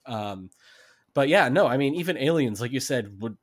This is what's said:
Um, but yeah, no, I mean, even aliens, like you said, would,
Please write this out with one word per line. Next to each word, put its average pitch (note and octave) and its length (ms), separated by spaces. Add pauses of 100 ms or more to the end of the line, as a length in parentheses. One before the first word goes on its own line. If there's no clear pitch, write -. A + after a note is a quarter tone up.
Um, G#2 460 (640)
but C#3 160
yeah, E3+ 200
no, E3+ 160
I B2 120
mean, C#3 180
even F3 220
aliens, C3+ 420
like A#2+ 120
you C3+ 80
said, G#2 420
would, A2 220